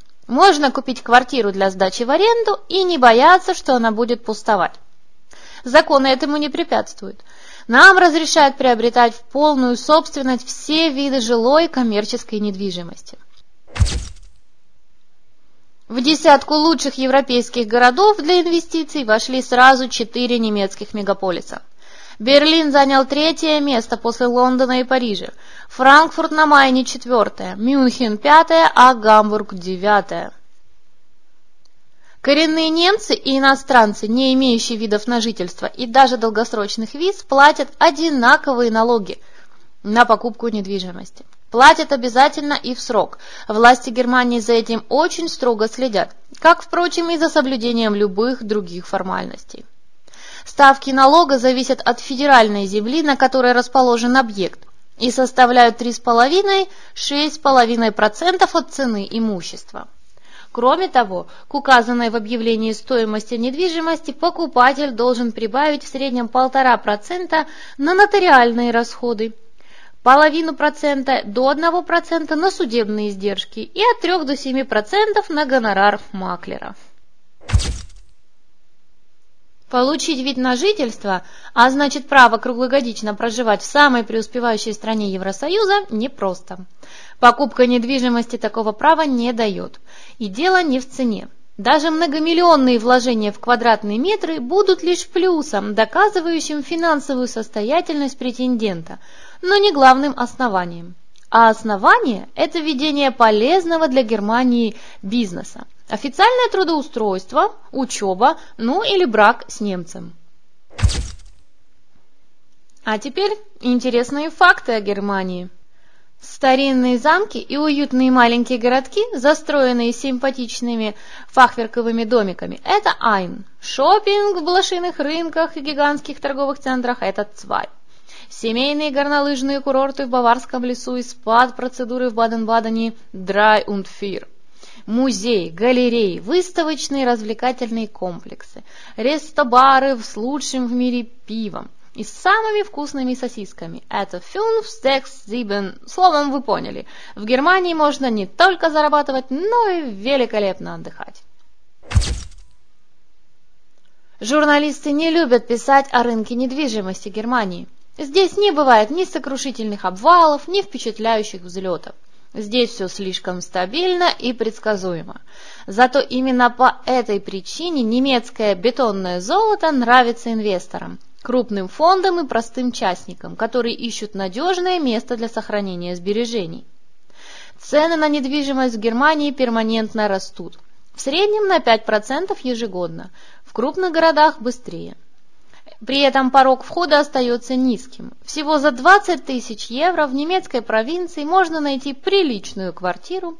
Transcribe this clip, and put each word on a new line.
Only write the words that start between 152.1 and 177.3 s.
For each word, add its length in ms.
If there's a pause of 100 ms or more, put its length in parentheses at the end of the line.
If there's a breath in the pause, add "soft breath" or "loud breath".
Журналисты 720
не 180
любят 360
писать 460
о 100
рынке 320
недвижимости 760
Германии. 580 (300)
Здесь 400
не 140
бывает 360
ни 160
сокрушительных 800
обвалов, 640
ни 140
впечатляющих 800
взлетов. 520 (400)
Здесь 360
все 180
слишком 520
стабильно 800
и 160
предсказуемо. 880 (440 loud breath)
Зато 320
именно 520
по 340
этой 360
причине 640
немецкое 720
бетонное 640
золото 520
нравится 580
инвесторам, 680 (240)
крупным 460
фондам 520
и 80
простым 420
частникам, 640
которые 400
ищут 400
надежное 640
место 380
для 140
сохранения 640
сбережений. 720 (920 loud breath)